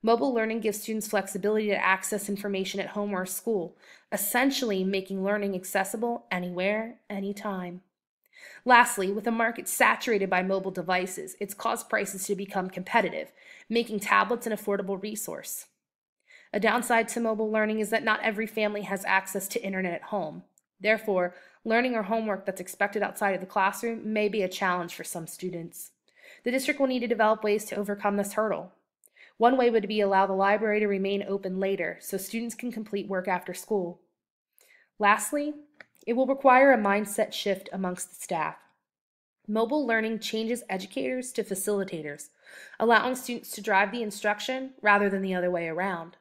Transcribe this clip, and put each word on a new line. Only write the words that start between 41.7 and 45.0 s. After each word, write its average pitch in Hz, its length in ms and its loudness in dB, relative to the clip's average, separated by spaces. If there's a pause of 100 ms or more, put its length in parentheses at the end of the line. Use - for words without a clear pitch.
allowing 233 360 6
students - 360 -8
to 208 100 -10
drive 196 300 2
the 240 120 -4
instruction 220 680 -4 (100)
rather 202 280 6